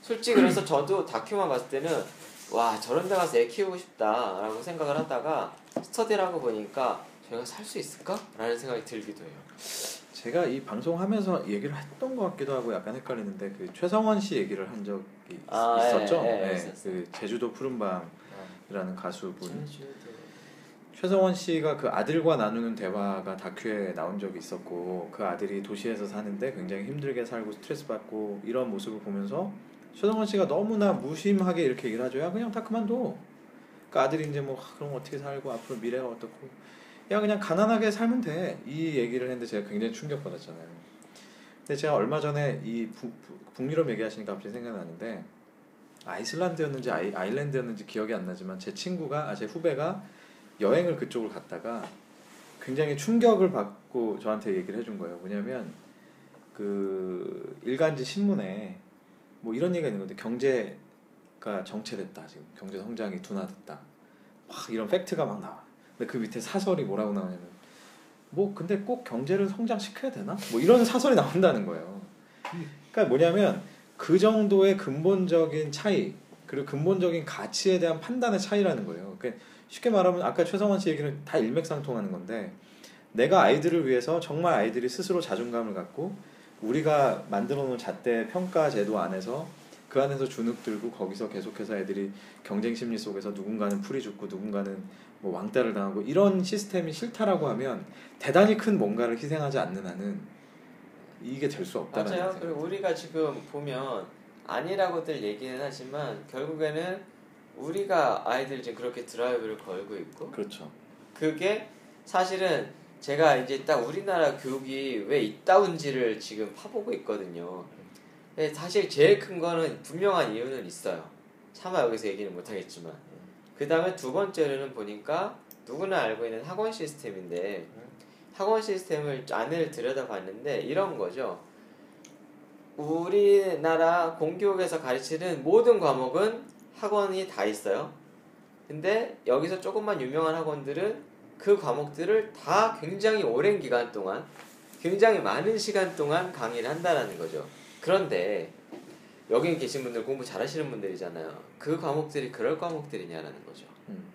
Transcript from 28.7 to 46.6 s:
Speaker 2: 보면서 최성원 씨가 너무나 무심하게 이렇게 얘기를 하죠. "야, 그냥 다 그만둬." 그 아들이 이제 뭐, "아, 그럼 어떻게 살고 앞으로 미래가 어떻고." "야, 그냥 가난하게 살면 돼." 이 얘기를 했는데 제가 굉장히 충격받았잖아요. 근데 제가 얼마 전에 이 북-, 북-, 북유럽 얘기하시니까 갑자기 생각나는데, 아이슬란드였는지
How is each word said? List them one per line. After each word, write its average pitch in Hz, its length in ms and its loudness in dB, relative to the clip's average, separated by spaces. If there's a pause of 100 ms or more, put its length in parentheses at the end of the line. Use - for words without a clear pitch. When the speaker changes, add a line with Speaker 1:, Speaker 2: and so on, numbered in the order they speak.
Speaker 2:
보면서 104 520 -4 (440)
최성원 214 320 2
씨가 196 200 4
너무나 202 460 4
무심하게 170 680 2
이렇게 131 240 2
얘기를 113 180 0
하죠. 127 140 -2
"야, 170 120 0
그냥 220 200 -2
다 220 120 -4
그만둬." 226 540 0 (720)
그 - 100 2
아들이 151 300 2
이제 143 100 -2
뭐, 135 220 -4
"아, - 160 -18
그럼 147 160 -8
어떻게 135 240 -8
살고 139 340 -8
앞으로 117 280 -8
미래가 120 280 -2
어떻고." - 400 -12 (640)
"야, 202 100 4
그냥 208 200 2
가난하게 214 520 4
살면 233 300 2
돼." 160 440 -4
이 156 300 -2
얘기를 123 320 2
했는데 123 180 -4
제가 104 220 -4
굉장히 107 240 -2
충격받았잖아요. 87 760 -8 (960)
근데 - 160 -4
제가 151 200 2
얼마 131 260 2
전에 147 420 0
이 113 240 -4
북-, - 240 -10 (120)
북-, - 320 -20
북유럽 151 340 0
얘기하시니까 107 460 -4
갑자기 101 180 -10
생각나는데, 104 720 -10 (800)
아이슬란드였는지 139 840 -2